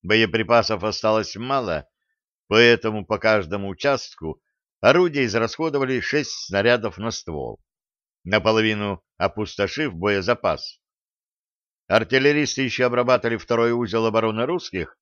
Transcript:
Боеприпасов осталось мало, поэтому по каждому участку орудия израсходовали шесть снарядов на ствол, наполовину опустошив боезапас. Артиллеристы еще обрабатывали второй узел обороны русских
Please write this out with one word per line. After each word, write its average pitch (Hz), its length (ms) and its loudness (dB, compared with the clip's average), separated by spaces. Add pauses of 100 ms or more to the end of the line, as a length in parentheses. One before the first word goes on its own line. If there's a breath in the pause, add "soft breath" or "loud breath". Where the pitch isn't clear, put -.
Боеприпасов 110 800 2
осталось 107 540 -2
мало, 110 520 -4 (600)
поэтому 110 580 4
по 107 120 -2
каждому 101 500 0
участку 98 720 -6 (380)
орудия 143 440 4
израсходовали 127 760 -2
шесть - 460 -6
снарядов 104 520 0
на 113 140 -6
ствол, 67 480 -10 (640)
наполовину 107 800 0 (120)
опустошив 101 760 -4
боезапас. 95 880 -2 (1040)
Артиллеристы 135 760 2
еще 127 240 0
обрабатывали 120 500 2
второй 117 360 0
узел 113 340 0
обороны 110 380 0
русских 131 580 -6